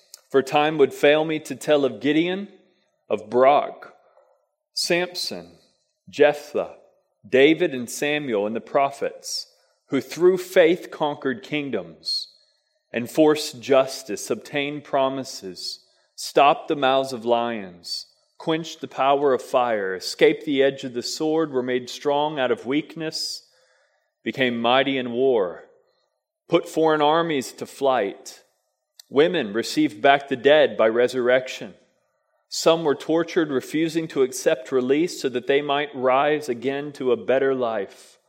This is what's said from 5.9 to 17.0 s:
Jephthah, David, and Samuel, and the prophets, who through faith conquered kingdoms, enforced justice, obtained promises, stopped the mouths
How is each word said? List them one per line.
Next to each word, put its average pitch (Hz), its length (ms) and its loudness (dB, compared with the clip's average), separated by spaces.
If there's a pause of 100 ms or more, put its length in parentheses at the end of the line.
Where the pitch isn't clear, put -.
Jephthah, 113 680 0 (500)
David, 156 460 4
and 123 160 -8
Samuel, 143 580 -2
and 110 80 -6
the 113 60 -6
prophets, - 920 -4 (360)
who 135 160 -2
through 180 340 2
faith 180 540 2
conquered 139 520 -6
kingdoms, 117 840 -8 (640)
enforced 127 680 0
justice, 131 680 0
obtained 143 560 -6
promises, 135 1000 -6 (320)
stopped 156 540 2
the 160 80 -2
mouths 135 380 0